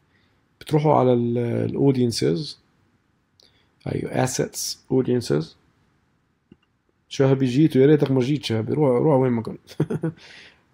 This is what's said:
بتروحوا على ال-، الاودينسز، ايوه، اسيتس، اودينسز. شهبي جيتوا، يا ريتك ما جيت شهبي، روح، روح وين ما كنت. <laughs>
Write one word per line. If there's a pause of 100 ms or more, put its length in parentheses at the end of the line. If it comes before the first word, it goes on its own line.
(600)
بتروحوا
على
ال-، (320)
الاودينسز، (1300)
ايوه،
اسيتس، (120)
اودينسز. (1500)
شهبي
جيتوا،
يا
ريتك
ما
جيت
شهبي،
روح،
روح
وين
ما
كنت. (100)
<laughs> (640)